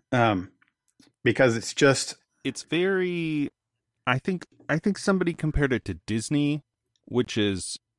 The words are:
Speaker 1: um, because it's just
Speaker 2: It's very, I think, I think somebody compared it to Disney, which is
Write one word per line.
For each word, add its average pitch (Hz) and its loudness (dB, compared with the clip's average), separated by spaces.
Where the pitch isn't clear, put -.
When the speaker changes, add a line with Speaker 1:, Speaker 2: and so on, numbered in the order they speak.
Speaker 1:
um, 107 2
because 120 4
it's - -8
just - 2
Speaker 2:
It's 135 -8
very, 175 -2
I 127 0
think, 185 -4
I 151 0
think 196 0
somebody 175 0
compared 147 0
it 113 -2
to 95 -4
Disney, 143 0
which - -2
is 101 -2